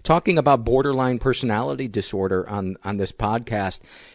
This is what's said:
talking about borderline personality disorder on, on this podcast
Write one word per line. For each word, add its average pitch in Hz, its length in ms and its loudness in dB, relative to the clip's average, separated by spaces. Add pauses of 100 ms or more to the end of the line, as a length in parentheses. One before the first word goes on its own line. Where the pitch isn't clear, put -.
talking 170 340 2
about 135 260 4
borderline 131 540 2
personality 127 720 0
disorder 95 600 -2
on, 95 360 -4
on 101 140 -4
this 98 140 -2
podcast 107 680 -4 (340)